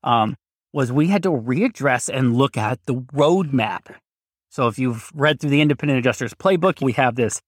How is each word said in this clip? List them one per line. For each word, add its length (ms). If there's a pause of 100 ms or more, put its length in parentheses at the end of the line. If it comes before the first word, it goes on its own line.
um, 320 (360)
was 200
we 160
had 160
to 60
readdress 760
and 280
look 200
at 300
the 100
roadmap. 1000 (540)
So 180
if 100
you've 380
read 240
through 100
the 120
Independent 360
Adjusters 380
Playbook, 460
we 120
have 220
this 320